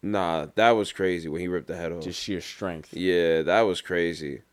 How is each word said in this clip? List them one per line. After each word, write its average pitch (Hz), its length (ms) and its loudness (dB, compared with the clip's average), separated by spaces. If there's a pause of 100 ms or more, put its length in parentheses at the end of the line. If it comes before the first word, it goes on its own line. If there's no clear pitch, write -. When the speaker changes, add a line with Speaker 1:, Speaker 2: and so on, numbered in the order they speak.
Speaker 1:
Nah, 87 520 0
that 113 180 6
was 107 200 2
crazy 87 360 0
when 78 120 -4
he 90 80 -4
ripped 90 180 -4
the 85 100 -8
head 85 160 -6
off. 92 120 -8
Speaker 2:
Just 90 180 -8
sheer 95 180 -4
strength. 85 540 -10
Speaker 1:
Yeah, 85 480 4
that 90 200 4
was 92 180 0
crazy. 80 600 -4 (100)